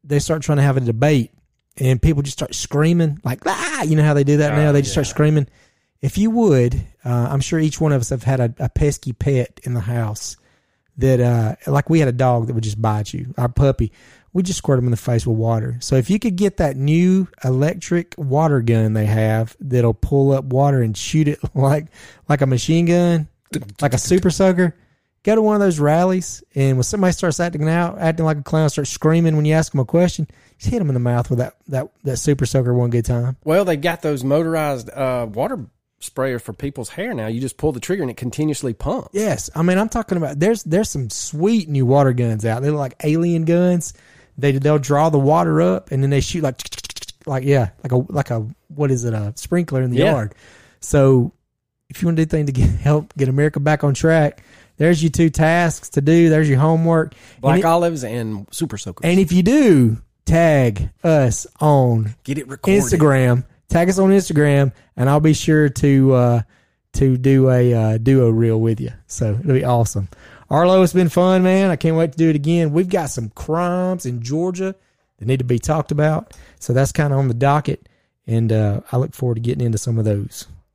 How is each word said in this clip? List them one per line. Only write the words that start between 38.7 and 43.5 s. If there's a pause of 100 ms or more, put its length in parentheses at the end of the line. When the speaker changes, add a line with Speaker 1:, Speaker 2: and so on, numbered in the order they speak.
Speaker 2:
pumps.
Speaker 1:
Yes.
I
mean,
I'm
talking
about,
there's,
there's
some
sweet
new
water
guns
out.
They're
like
alien
guns. (440)